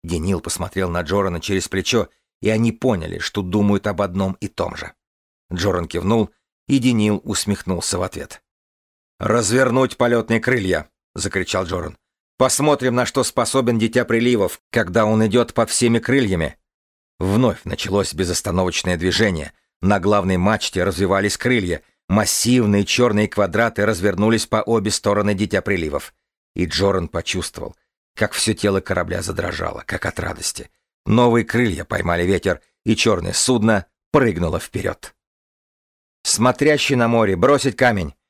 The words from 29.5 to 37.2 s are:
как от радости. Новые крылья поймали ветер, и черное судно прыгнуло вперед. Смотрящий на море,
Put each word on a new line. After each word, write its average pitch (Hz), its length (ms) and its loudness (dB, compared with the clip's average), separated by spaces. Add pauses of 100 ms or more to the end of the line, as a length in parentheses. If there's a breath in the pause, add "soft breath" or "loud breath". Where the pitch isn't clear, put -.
как - 200 -6
от - 140 -6
радости. - 500 -10 (360)
Новые 117 380 4
крылья 104 400 -2
поймали 87 400 -2
ветер, 92 360 0 (240)
и 107 100 2
черное 95 380 0
судно 110 540 2 (260)
прыгнуло 85 460 2
вперед. - 560 -8 (1080)
Смотрящий 139 760 2
на 117 120 2
море, 110 280 2